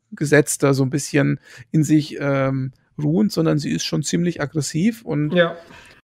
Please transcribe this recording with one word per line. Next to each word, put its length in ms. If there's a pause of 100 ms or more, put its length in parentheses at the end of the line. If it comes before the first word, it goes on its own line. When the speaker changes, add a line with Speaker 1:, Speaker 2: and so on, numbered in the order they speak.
(120)
Speaker 1:
gesetzter, 640
so 80
ein 80
bisschen 480 (320)
in 140
sich, 340
ähm, 540 (280)
ruhend, 300
sondern 280
sie 120
ist 140
schon 180
ziemlich 380
aggressiv 640
und 280
Speaker 2:
Ja. 220 (560)